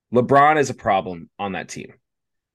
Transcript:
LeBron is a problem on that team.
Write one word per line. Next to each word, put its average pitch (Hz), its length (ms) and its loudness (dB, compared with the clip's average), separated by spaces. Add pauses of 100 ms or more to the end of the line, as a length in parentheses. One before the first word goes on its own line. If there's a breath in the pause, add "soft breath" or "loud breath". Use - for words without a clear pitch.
(140)
LeBron 139 440 4
is 139 120 0
a - 60 -8
problem 92 540 -4 (100)
on 98 140 -6
that 85 160 -10
team. - 260 -18 (600)